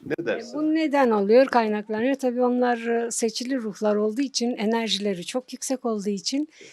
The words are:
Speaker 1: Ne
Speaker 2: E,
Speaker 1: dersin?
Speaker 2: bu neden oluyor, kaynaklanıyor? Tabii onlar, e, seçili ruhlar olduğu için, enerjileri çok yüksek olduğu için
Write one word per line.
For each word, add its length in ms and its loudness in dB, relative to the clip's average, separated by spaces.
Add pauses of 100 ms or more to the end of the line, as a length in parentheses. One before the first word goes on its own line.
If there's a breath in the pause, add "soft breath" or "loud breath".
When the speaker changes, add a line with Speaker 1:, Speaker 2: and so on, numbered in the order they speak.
Speaker 1:
Ne 160 -4
Speaker 2:
E, 40 -6
Speaker 1:
dersin? 320 -4
Speaker 2:
bu 160 0
neden 360 2
oluyor, 360 6
kaynaklanıyor? 680 0
Tabii 280 0
onlar, 360 2 (280)
e, 40 -6
seçili 460 -2
ruhlar 400 0
olduğu 240 0
için, 360 -2
enerjileri 720 -2
çok 260 -6
yüksek 320 -6
olduğu 260 -2
için 380 -4 (240 soft breath)